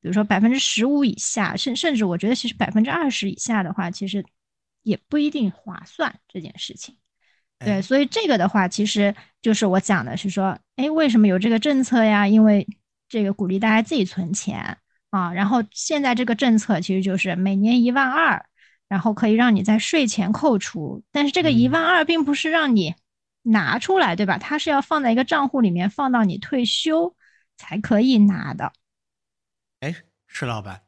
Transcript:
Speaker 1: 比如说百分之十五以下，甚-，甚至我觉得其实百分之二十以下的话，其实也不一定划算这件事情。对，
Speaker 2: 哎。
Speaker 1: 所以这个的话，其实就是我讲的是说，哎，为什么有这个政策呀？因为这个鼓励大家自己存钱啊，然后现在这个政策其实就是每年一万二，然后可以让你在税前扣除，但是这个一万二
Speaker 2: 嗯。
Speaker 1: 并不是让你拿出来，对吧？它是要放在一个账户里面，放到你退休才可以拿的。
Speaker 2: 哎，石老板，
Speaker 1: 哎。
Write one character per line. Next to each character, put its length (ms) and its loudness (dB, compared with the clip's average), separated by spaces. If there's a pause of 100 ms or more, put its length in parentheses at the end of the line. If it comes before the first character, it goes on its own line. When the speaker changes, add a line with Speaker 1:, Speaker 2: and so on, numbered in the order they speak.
Speaker 1:
比 60 -8
如 40 -4
说 120 2
百 160 0
分 120 4
之 60 0
十 260 -2
五 200 2
以 120 0
下， 400 -4
甚-， 200 -4
甚 180 -2
至 100 0
我 140 -2
觉 100 -2
得 60 2
其 140 -6
实 60 -8
百 140 -4
分 140 2
之 80 2
二 180 -2
十 220 -4
以 80 -12
下 240 -2
的 100 -6
话， 160 -6
其 200 -8
实 180 -6 (560)
也 160 -2 (100)
不 80 -4
一 140 2
定 220 -2
划 340 -18
算 260 -6 (140)
这 140 -12
件 180 -18
事 160 -12
情。 220 -20 (640)
对， 140 -2
Speaker 2:
哎。 80 -2
Speaker 1:
所 140 0
以 100 4
这 200 -4
个 100 2
的 120 2
话， 180 0
其 180 -2
实 300 0 (260)
就 140 2
是 100 0
我 140 2
讲 260 0
的 120 -8
是 120 -6
说， 300 -4 (160)
哎， 160 -2
为 180 2
什 120 4
么 80 6
有 100 2
这 100 0
个 80 2
政 280 0
策 180 2
呀？ 240 4
因 160 6
为 240 4 (420)
这 140 -4
个 100 0
鼓 140 -4
励 140 -2
大 100 0
家 100 4
自 140 -4
己 100 0
存 280 -6
钱 440 -8 (340)
啊， 220 -4
然 140 0
后 240 2
现 320 -4
在 140 0
这 80 0
个 100 0
政 240 2
策 220 0
其 160 -2
实 40 0
就 160 -2
是 200 -2
每 180 0
年 300 4
一 80 2
万 180 0
二， 340 0 (440)
然 100 -2
后 160 0
可 140 0
以 60 4
让 200 4
你 80 0
在 160 2
税 260 0
前 280 -2
扣 260 2
除， 540 -10
但 120 0
是 60 0
这 140 -2
个 80 4
一 160 4
万 160 0
二 180 2
Speaker 2:
嗯。 40 0
Speaker 1:
并 180 0
不 100 0
是 160 -2
让 240 2
你 220 0 (460)
拿 360 0
出 220 2
来， 160 2
对 100 0
吧？ 100 0
它 220 -6
是 100 -4
要 140 2
放 180 -2
在 120 0
一 20 2
个 80 0
账 260 -2
户 120 -2
里 100 4
面， 180 -2
放 220 -4
到 140 2
你 140 -2
退 260 -4
休 500 -2 (420)
才 220 -12
可 220 2
以 180 4
拿 340 4
的。 200 -8 (1080)
Speaker 2:
哎， 160 -8 (320)
石 180 -10
老 160 -6
板， 140 -16
Speaker 1:
哎。 100 -20